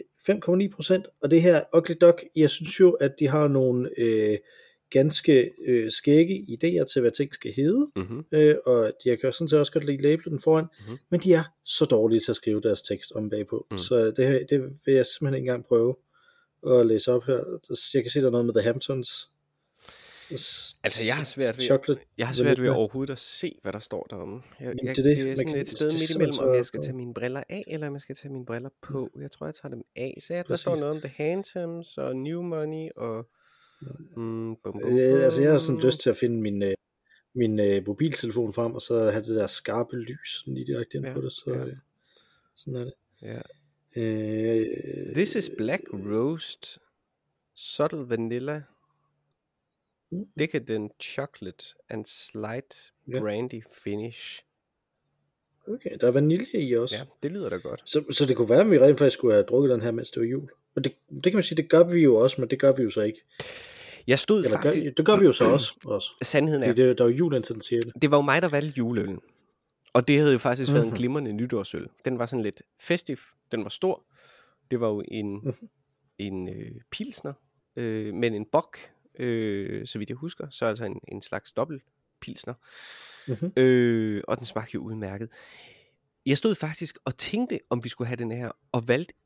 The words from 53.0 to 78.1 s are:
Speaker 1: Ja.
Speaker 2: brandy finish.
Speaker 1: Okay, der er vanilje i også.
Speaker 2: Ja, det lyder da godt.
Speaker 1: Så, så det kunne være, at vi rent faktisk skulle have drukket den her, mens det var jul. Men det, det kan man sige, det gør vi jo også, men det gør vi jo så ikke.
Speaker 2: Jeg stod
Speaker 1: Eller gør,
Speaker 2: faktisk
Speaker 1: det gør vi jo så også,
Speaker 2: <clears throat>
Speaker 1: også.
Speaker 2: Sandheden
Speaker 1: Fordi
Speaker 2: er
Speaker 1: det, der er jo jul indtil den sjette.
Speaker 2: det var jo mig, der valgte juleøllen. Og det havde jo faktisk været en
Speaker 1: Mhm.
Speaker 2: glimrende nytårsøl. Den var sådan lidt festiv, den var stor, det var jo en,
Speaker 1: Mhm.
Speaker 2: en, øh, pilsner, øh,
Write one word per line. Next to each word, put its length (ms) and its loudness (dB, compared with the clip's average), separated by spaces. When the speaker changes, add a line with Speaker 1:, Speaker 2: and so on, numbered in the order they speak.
Speaker 1:
Ja. 120 -6
Speaker 2:
brandy 440 -6
finish. 600 -10
Speaker 1:
Okay, 340 -8
der 60 4
er 40 6
vanilje 480 2
i 180 0
også. 180 -2
Speaker 2:
Ja, 80 -8
det 80 -4
lyder 180 -8
da 60 -6
godt. 300 -10
Speaker 1:
Så, 260 -2
så 140 2
det 120 2
kunne 120 2
være, 120 8
at 100 4
vi 80 8
rent 180 8
faktisk 200 4
skulle 160 4
have 120 6
drukket 260 4
den 100 0
her, 100 -2
mens 200 -8
det 80 -6
var 80 0
jul. 220 -6
Men 80 -2
det, 120 -4
det 140 -10
kan 100 2
man 100 2
sige, 140 -8
det 120 -2
gør 140 8
vi 160 0
jo 160 8
også, 260 2
men 80 -4
det 100 -4
gør 120 6
vi 120 0
jo 60 0
så 120 -4
ikke. 200 -4
Speaker 2:
Jeg 120 4
stod 240 2
Speaker 1:
Eller 140 2
gør, 120 -4
Speaker 2:
faktisk 280 0
Speaker 1:
det 80 2
gør 120 8
vi 80 8
jo 80 10
så 100 2
også, 280 0
Speaker 2:
<clears throat> 40 -16
Speaker 1:
også. 240 -4
Speaker 2:
Sandheden 440 2
Speaker 1:
Fordi 160 4
Speaker 2:
er 60 8
Speaker 1:
det, 100 2
der 80 4
er 40 6
jo 60 2
jul 200 0
indtil 200 -4
den 60 -14
sjette. 300 -2
Speaker 2:
det 100 2
var 60 8
jo 40 4
mig, 200 2
der 80 0
valgte 280 -2
juleøllen. 420 -2
Og 140 2
det 120 6
havde 120 6
jo 80 6
faktisk 340 0
været 100 6
en 60 -2
Speaker 1:
Mhm. 80 -4
Speaker 2:
glimrende 360 -2
nytårsøl. 540 -6
Den 140 -2
var 60 -2
sådan 180 -4
lidt 180 -6
festiv, 380 -4
den 120 -4
var 60 -10
stor, 340 -4
det 80 0
var 80 0
jo 200 -2
en, 280 -6
Speaker 1:
Mhm. 340 -10
Speaker 2:
en, 320 -8
øh, 220 -12
pilsner, 420 -12
øh, 380 -6